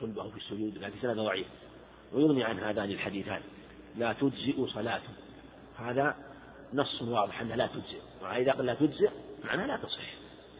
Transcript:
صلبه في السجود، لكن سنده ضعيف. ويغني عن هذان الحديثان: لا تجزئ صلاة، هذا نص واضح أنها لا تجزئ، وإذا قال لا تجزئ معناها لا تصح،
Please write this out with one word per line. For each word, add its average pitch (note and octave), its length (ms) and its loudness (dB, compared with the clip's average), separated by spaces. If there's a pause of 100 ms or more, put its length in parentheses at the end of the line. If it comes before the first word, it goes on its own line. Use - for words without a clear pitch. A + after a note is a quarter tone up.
صلبه G#2+ 300 -4
في G2+ 60 -12
السجود، G#2 420 -4
لكن G2 240 -6
سنده A2+ 200 0
ضعيف. F#2+ 240 2 (640)
ويغني C#3 320 6
عن A#2 140 0
هذان G#2+ 320 0
الحديثان: G2 500 -2 (560)
لا A2+ 160 2
تجزئ B2+ 540 2
صلاة، A2+ 340 -2 (760)
هذا B2 400 2 (580)
نص C3+ 280 4
واضح A#2 380 2
أنها A2+ 160 -2
لا A#2 100 4
تجزئ، - 340 -6 (220)
وإذا B2 300 4
قال C3 140 2
لا A#2+ 80 2
تجزئ D3 360 6 (340)
معناها C#3+ 220 0
لا C#4+ 100 0
تصح، - 380 -6 (460)